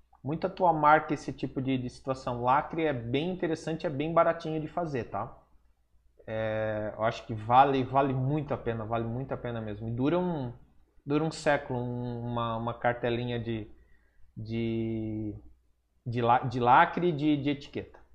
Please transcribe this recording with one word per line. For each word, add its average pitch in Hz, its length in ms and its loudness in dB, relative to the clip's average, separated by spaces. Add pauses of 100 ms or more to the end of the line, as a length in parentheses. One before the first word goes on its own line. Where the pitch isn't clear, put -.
(240)
muito 160 220 -2
a 180 40 -4
tua 185 220 4
marca 156 400 6
esse 139 220 -4
tipo 139 260 -6
de, 131 160 0
de 123 140 -6
situação. 127 520 -6
Lacre 151 440 2
é 147 80 2
bem 131 360 -2
interessante, 165 560 -4
é 170 40 -2
bem 151 240 -2
baratinho 165 440 2
de 156 100 -6
fazer, 139 420 -4
tá? 117 260 -8 (920)
É... 110 680 -2
eu 107 80 0
acho 120 220 -2
que 117 80 -6
vale, 127 500 6
vale 135 300 2
muito 139 400 -2
a - 20 0
pena, 113 300 -4
vale 117 180 -2
muito 127 300 -6
a - 20 -2
pena 120 240 -6
mesmo. 107 260 -8
E 113 60 -4
dura 139 260 2
um, 160 320 -2 (540)
dura 147 180 0
um 160 80 0
século 139 480 0
um, 123 440 -6
uma, 117 340 -2
uma 117 160 -2
cartelinha 120 680 0
de... 113 320 -6 (640)
de, 113 1000 -4 (720)
de 120 160 0
la-, 120 160 6
de 131 200 -2
lacre 160 500 6
e 175 40 2
de, 147 240 2
de 139 140 -2
etiqueta. - 500 -8 (140)